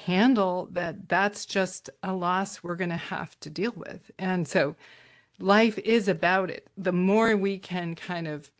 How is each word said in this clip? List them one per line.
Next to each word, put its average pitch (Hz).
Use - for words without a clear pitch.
handle 190
that, 175
that's 196
just -
a 190
loss 185
we're 175
gonna 175
have -
to 156
deal 185
with. -
And 185
so 156
life 214
is 220
about 180
it. -
The 185
more 208
we 196
can 175
kind 170
of 151